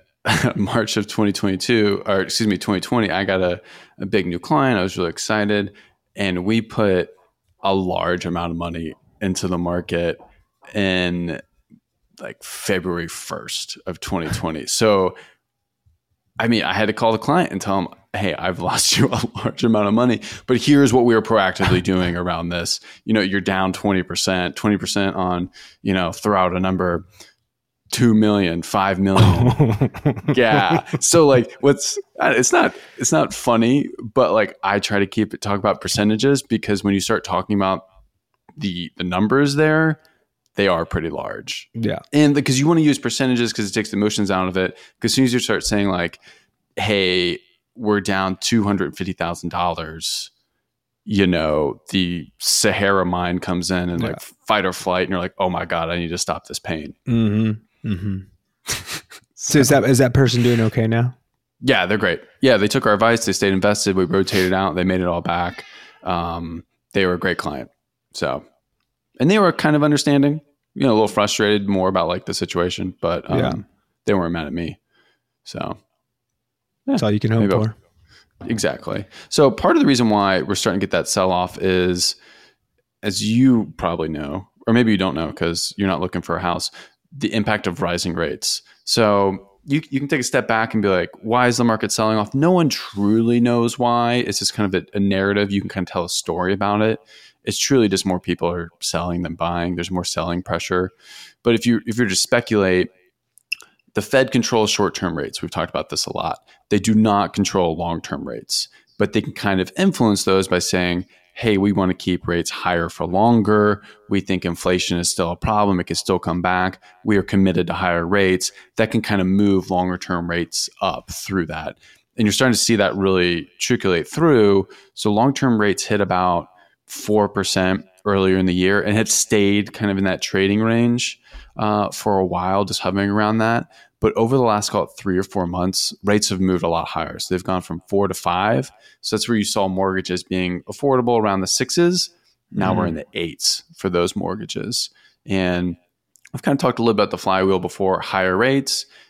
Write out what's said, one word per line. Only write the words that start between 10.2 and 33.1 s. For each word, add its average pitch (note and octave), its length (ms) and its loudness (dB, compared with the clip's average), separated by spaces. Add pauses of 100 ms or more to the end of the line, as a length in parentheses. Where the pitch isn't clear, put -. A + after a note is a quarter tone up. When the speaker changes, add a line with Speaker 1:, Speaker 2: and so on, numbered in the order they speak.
Speaker 1:
in, F2+ 680 -2 (800)
like, - 240 -16
February F2 640 -4
first - 760 -12
of F2 140 -10
twenty E2+ 300 -4
twenty. D#2+ 360 -6
So, G2+ 500 2 (1200)
I A2+ 80 -2
mean, A2+ 160 2
I D#2 100 -2
had G#2 140 0
to G#2 60 -2
call A2+ 200 2
the A2 40 0
client D#3 340 0
and F#2+ 100 -6
tell G2 180 -2
him, F2 80 -4 (260)
"Hey, F#2+ 220 -2
I've F2 240 -4
<laughs> F2+ 100 -4
lost - 280 0
you C3+ 140 4
a A2+ 80 -2 (240)
large - 200 -4
amount G#2+ 240 2
of G2+ 60 2
money, A#2 280 2 (240)
but B2+ 120 2
here's C#3+ 360 6
what B2 120 6
we A#2+ 100 6
are A2 60 6
proactively F#2+ 600 2
doing F2+ 340 0
around F2 340 -4
this." F2 300 -4 (260)
You A2 80 0
know, G#2+ 80 4
you're G2 200 0
down F#2+ 320 0
twenty F#2+ 300 0
percent, F2+ 520 -2
twenty G#2 220 0
percent G2 380 -2
on, F2+ 340 -2 (320)
you G2 120 0
know, F2+ 180 0
throw G2+ 280 0
out F#2 160 2
a F2+ 40 0
number, F2+ 480 -2 (840)
two A#2+ 220 4
million, G2+ 480 2
five F#2+ 380 0
million. G#2+ 960 4
Speaker 2:
<laughs> - 60 -14 (340)
Speaker 1:
Yeah. G#2 500 2 (140)
So, E3 260 4
like, C3 360 4
what's, C#3+ 360 2 (220)
uh, - 160 2
it's - 160 2
not, - 240 2 (220)
it's - 140 -2